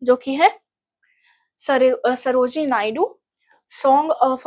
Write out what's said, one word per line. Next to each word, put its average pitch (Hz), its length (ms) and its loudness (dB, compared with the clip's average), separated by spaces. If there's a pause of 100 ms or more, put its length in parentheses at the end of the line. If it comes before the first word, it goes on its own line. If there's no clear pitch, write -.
जो 247 140 2
कि 269 180 -8
है 339 260 2 (1000)
सरे-, 254 520 0
अ, 254 40 -2
सरोजिनी 254 520 -2
नायडू, 233 540 -4 (640)
Song 285 260 2 (160)
of 262 220 0